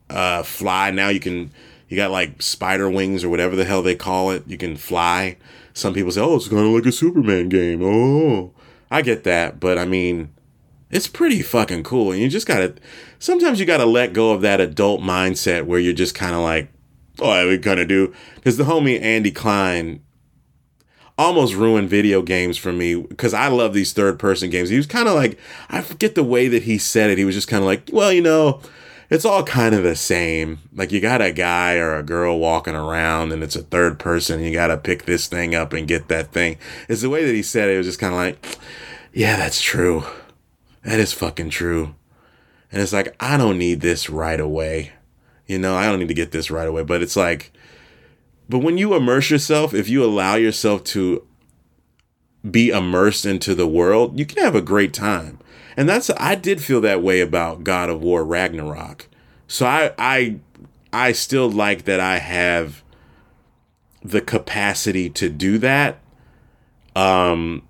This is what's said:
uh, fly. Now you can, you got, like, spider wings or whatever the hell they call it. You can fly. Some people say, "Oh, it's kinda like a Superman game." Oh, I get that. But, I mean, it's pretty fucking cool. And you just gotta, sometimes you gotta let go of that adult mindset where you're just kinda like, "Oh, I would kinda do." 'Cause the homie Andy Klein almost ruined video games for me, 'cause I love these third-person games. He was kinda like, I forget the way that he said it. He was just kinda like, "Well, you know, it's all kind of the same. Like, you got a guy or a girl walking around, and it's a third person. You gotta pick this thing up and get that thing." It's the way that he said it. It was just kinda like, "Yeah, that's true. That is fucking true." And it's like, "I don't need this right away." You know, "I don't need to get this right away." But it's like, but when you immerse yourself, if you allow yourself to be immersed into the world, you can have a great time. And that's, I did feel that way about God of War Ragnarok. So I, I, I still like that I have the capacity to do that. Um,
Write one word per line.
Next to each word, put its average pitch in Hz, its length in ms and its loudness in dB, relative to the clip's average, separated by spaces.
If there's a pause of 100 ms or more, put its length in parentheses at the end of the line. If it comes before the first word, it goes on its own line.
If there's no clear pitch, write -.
uh, 90 360 -2
fly. 95 480 -2
Now 98 160 0
you 101 100 0
can, 87 320 -6 (380)
you 92 80 -8
got, 98 160 0
like, 87 280 -4
spider 95 480 -2
wings 95 360 -2
or 90 40 -2
whatever 87 280 0
the 92 80 0
hell 95 180 0
they 90 140 0
call 92 340 -2
it. 85 160 -6
You 92 100 -14
can 82 200 -8
fly. 87 600 -2 (380)
Some 98 180 -4
people 90 200 -2
say, 98 80 -2
"Oh, 151 160 2
it's - 100 -4
kinda 104 180 2
like 113 220 4
a 127 60 4
Superman 113 560 2
game." 87 340 0
Oh, 117 720 2 (400)
I 151 100 2
get 117 220 -2
that. 85 340 0
But, 90 200 0
I 87 60 -2
mean, 90 460 -2 (600)
it's 190 160 -2
pretty 262 360 0
fucking 98 400 -2
cool. 107 300 0
And 92 80 -2
you 127 80 2
just 190 180 -4
gotta, 95 280 0 (440)
sometimes 339 420 2
you 185 60 -2
gotta 147 200 4
let 117 260 4
go 110 180 4
of 101 120 0
that 101 180 4
adult 98 400 2
mindset 90 640 0
where 87 140 2
you're 87 120 2
just 87 220 -2
kinda 87 260 -4
like, 80 280 0 (520)
"Oh, 117 100 2
I 90 140 4
would 92 180 2
kinda 92 220 0
do." 95 280 2 (300)
'Cause 120 140 2
the 143 80 2
homie 143 360 2
Andy 110 300 2
Klein 90 720 0 (1160)
almost 147 380 2
ruined 107 360 2
video 101 320 4
games 90 340 -2
for 92 160 -6
me, 87 320 -2 (120)
'cause 113 180 -2
I 120 120 2
love 120 280 2
these 98 180 0
third-person 95 580 0
games. 90 200 -2
He 113 60 2
was 147 100 2
kinda 220 260 0
like, 131 260 2 (300)
I 180 140 -6
forget 214 340 -4
the 160 80 4
way 123 240 2
that 117 160 2
he 107 140 0
said 107 320 2
it. 95 80 2
He 98 80 2
was 95 100 0
just 98 100 -4
kinda 98 200 0
like, 95 260 0
"Well, 202 200 4
you 175 100 4
know, 156 380 4 (500)
it's 156 160 4
all 196 160 4
kind 117 320 2
of 98 80 4
the 85 140 2
same. 80 640 -2 (140)
Like, 90 180 -6
you 101 80 0
got 117 200 2
a 95 120 0
guy 87 420 0
or 80 240 0
a 76 40 -8
girl 85 360 -2
walking 82 360 -2
around, 82 580 -2
and 80 100 -6
it's 78 140 -6
a 73 60 -8
third 85 360 0
person. 85 440 -2
You 82 100 -4
gotta 82 260 0
pick 87 260 -4
this 87 220 -2
thing 87 280 -4
up 80 200 -2
and 80 120 -6
get 80 220 -2
that 80 240 -4
thing." 85 240 -2 (320)
It's 113 140 -4
the 127 80 -2
way 156 160 0
that 123 80 0
he 107 80 0
said 104 260 -2
it. 95 60 2
It 95 40 0
was 90 80 -2
just 90 140 -8
kinda 90 160 -2
like, - 420 -6 (540)
"Yeah, 107 240 0
that's 78 240 -4
true. 87 440 0 (800)
That 110 160 0
is 98 120 0
fucking 82 380 -6
true." 82 460 -4 (760)
And 98 80 -4
it's 101 140 -2
like, 98 260 -2
"I 131 160 0
don't 107 220 2
need 87 240 0
this 85 260 -2
right 80 320 -4
away." 78 520 -4 (540)
You 95 120 -4
know, 92 160 -2
"I 92 100 0
don't 104 140 2
need 87 100 -4
to 80 60 -4
get 80 160 -4
this 80 200 -6
right 80 180 -4
away." 80 160 -4
But 85 180 -2
it's - 140 -4
like, 87 360 -2 (960)
but 127 120 0
when 165 180 2
you 202 160 2
immerse 135 340 2
yourself, 151 460 2
if 101 140 -2
you 131 160 2
allow 101 320 2
yourself 110 480 2
to 90 400 -2 (1200)
be 113 220 4
immersed 95 560 2
into 98 280 0
the 85 120 2
world, 92 520 4
you 151 60 -2
can 392 180 -4
have 220 120 2
a 101 80 2
great 92 300 2
time. 85 460 -4 (380)
And 143 120 2
that's, 226 280 0
I 185 180 0
did 180 280 -2
feel 127 180 0
that 98 220 2
way 92 180 4
about 82 420 -2
God 90 280 -2
of 80 120 -6
War 85 220 0
Ragnarok. 80 840 -6 (380)
So - 200 -2
I, 147 320 0
I, 123 380 0 (560)
I 123 200 2
still 127 380 -2
like 104 340 -2
that 95 160 0
I 92 180 0
have 85 640 -2 (1200)
the 101 180 -2
capacity 101 920 -2
to 87 180 -4
do 92 300 0
that. 135 400 0 (960)
Um, 87 720 2